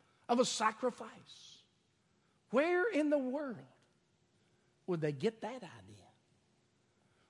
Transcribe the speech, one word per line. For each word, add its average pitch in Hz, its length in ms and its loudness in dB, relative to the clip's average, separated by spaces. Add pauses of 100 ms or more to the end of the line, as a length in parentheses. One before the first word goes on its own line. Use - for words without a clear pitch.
(300)
of 240 100 4
a 247 60 6
sacrifice. - 1120 -4 (920)
Where 349 420 2
in 302 200 2
the 294 80 4
world 254 400 -4 (1300)
would 170 160 0
they 151 100 2
get 180 300 -2
that 240 140 -8
idea? 110 500 -18 (1200)